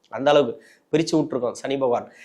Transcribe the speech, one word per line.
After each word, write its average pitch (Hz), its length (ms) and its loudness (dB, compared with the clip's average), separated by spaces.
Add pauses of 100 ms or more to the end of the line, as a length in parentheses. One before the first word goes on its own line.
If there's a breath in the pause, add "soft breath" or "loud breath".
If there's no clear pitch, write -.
(120)
அந்த 127 200 -2
அளவுக்கு 135 220 4 (380 soft breath)
பிரிச்சு 160 240 0
விட்டுருக்கோம் 131 460 -2
சனி 135 200 -4
பகவான். 120 260 0 (160 soft breath)